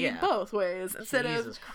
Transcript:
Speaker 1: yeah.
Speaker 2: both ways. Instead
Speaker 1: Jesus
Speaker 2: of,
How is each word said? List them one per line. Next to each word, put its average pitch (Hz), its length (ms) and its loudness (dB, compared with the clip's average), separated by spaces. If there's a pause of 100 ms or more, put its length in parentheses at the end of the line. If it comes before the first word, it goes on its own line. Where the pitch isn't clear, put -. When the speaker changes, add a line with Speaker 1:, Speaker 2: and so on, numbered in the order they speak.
Speaker 1:
yeah. 139 180 0
Speaker 2:
both 214 320 2
ways. 185 420 0
Instead 247 300 0
Speaker 1:
Jesus 233 320 -2
Speaker 2:
of, - 60 -16 (120)